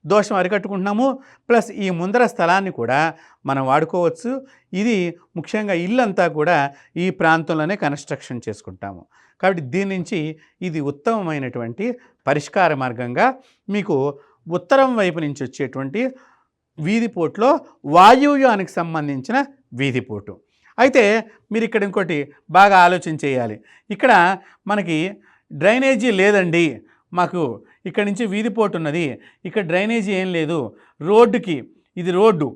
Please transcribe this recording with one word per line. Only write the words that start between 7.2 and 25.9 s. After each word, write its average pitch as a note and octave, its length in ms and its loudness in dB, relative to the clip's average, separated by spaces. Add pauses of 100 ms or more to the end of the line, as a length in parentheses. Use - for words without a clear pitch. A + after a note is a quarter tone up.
ప్రాంతంలోనే D#3+ 640 0
కన్‌స్ట్రక్షన్ C#3+ 640 -8
చేసుకుంటాము. G2 560 -12 (380)
కాబట్టి F3+ 220 0 (120)
దీని G3 200 -2
నుంచి F3+ 260 -6 (480)
ఇది D#3 120 -6 (100)
ఉత్తమమైనటువంటి C#3+ 920 -6 (440)
పరిష్కార D3+ 420 0 (120)
మార్గంగా B2 440 -2 (480)
మీకు F3 220 -2 (600)
ఉత్తరం C4 320 2 (100)
వైపు F3 240 -2
నుంచి C#3+ 220 -8
వచ్చేటువంటి C3+ 540 -8 (840)
వీధిపోటులో G#3 640 0 (440)
వాయువ్యానికి B3+ 840 6
సంబంధించిన D#3+ 580 -4 (440)
వీధిపోటు. A#2 520 -4 (500)
అయితే C4+ 200 6 (500)
మీరు A3+ 160 0
ఇక్కడ A3+ 200 -2
ఇంకోటి F3+ 300 -2 (380)
బాగా G3 280 8
ఆలోచన F3 300 2 (100)
చేయాలి. A#2+ 320 -2 (380)
ఇక్కడ B3 180 4 (580)
మనకి E3+ 280 -2 (520)
డ్రైనేజీ A#3 600 2 (100)